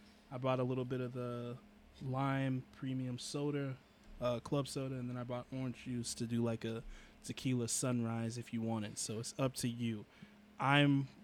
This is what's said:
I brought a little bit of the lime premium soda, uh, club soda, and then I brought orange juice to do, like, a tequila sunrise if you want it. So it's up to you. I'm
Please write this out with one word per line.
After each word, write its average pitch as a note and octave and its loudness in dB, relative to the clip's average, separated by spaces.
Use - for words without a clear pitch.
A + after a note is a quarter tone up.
I C3 -4
brought C3 4
a B2+ 2
little B2+ 2
bit B2+ 0
of B2 -4
the A#2+ -4
lime C3+ 2
premium C3 -2
soda, C#3+ -2
uh, A#2+ 2
club C#3 0
soda, C3+ -4
and B2 -4
then B2 -4
I B2 -4
brought B2 -4
orange C3 -2
juice A#2+ -2
to A#2+ -2
do, A#2 4
like, A2+ 0
a A2+ -2
tequila B2 0
sunrise A#2 0
if A#2+ -8
you A#2 0
want A2+ 0
it. G#2+ -8
So A2 -4
it's - -6
up C3 2
to B2+ 0
you. A#2 -2
I'm C#3 6